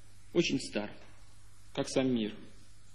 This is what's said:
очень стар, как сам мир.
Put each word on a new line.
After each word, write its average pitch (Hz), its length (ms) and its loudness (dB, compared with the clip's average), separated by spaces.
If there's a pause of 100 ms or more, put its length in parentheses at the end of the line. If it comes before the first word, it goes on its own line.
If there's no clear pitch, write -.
(340)
очень 139 260 6
стар, - 300 -2 (840)
как 135 120 2
сам 131 240 6
мир. 110 200 4 (640)